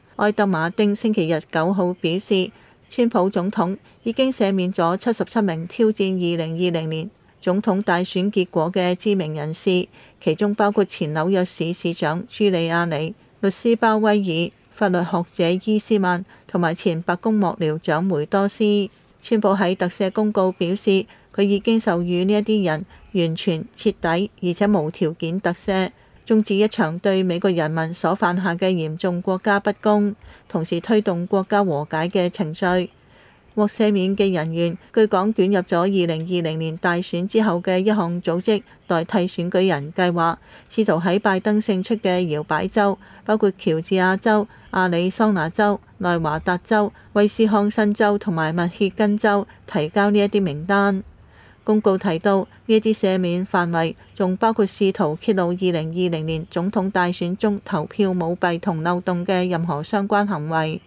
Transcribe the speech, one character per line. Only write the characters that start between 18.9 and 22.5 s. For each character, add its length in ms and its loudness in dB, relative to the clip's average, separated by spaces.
川 180 0
普 100 2
喺 260 2
特 120 -2
赦 240 -2
公 200 0
告 200 2
表 240 -2
示， 300 2
佢 100 2
已 160 2
經 200 2
授 220 0
予 240 0
呢 80 2
一 80 4
啲 240 0